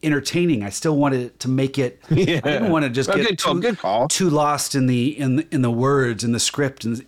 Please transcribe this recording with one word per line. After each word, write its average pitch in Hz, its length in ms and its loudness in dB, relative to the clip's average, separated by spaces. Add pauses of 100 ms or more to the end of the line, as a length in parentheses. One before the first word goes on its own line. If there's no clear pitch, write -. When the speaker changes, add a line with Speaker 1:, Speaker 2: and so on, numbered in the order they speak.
Speaker 1:
entertaining. 151 600 0
I 101 80 -6
still 156 260 -2
wanted 135 440 0
to - 60 -8
make 131 300 0
it, 127 280 -2
Speaker 2:
<laughs> - 40 -6
Yeah. 165 340 2
Speaker 1:
I 147 100 0
didn't 214 180 0
wanna 151 180 2
just 131 220 0
Speaker 2:
Oh, - 40 2
Speaker 1:
get 143 120 2
Speaker 2:
good 190 120 -2
call, 160 140 0
Speaker 1:
too, 175 80 -2
Speaker 2:
good 226 160 0
call. 110 300 0
Speaker 1:
too 185 240 0
lost 147 420 0
in 131 140 2
the, 123 220 2 (100)
in, 135 320 0
in 143 100 0
the 120 80 2
words 120 540 0
and 117 100 0
the 117 60 -2
script 135 440 -4
and, 117 240 -6